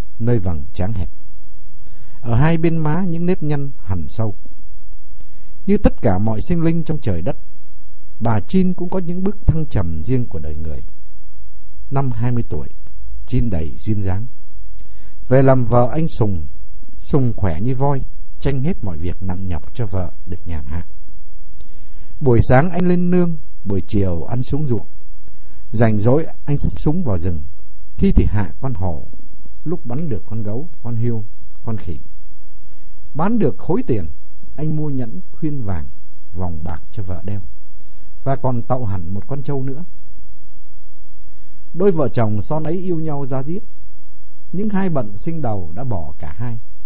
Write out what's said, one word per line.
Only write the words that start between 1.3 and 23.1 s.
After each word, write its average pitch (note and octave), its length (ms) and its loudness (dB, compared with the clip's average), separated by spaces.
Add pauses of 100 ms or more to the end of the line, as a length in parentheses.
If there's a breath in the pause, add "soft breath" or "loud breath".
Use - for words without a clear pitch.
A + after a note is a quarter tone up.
Ở A#2 140 0
hai D#3 220 2
bên E3 200 0
má D#3+ 300 0
những E3+ 180 0
nếp F#3 180 0
nhăn D3 260 0 (140)
hằn F2+ 260 0
sâu. A2 260 0 (1300 soft breath)
Như G3 120 2
tất A#3 240 2
cả F#2 160 0
mọi A2 220 0 (100)
sinh E3+ 120 0
linh E3 220 0
trong D#3 140 0
trời G#2+ 240 0
đất, D3 160 0 (840)
bà A2+ 200 0
Chin F#3 340 0
cũng F3+ 160 0
có F#3 100 0
những F3 240 0
bước G#3 240 0
thăng D#3+ 180 0
trầm E2+ 380 0
riêng B2 220 0
của E2 140 -2
đời D2+ 160 -2
người. D#2 260 -2 (1080)
Năm C3+ 200 0
hai A#2 200 0
mươi A#2+ 180 0
tuổi, - 180 0 (600)
Chin A#2+ 220 2
đầy D#2+ 280 0
duyên G#2 260 0
dáng. F#2+ 220 0 (1000 soft breath)
Về C3+ 160 2
làm C3 220 2
vợ A#2+ 260 0
anh D#3+ 160 0
Sùng, G2 380 0 (520)
Sùng B2+ 400 0
khỏe F2 240 0
như B2+ 140 0
voi, C#3 260 0 (380)
tranh C3+ 240 0
hết F3 200 0
mọi F2 140 0
việc E2 260 0
nặng F#2 240 0
nhọc - 280 0
cho A#2+ 100 0
vợ F#2 260 0 (140)
được F2 220 0
nhàn D#2 180 0
hạ. E2+ 200 0 (1300 soft breath)
Buổi B2 200 2 (100)
sáng C3+ 200 2
anh F3+ 180 0
lên F3 240 0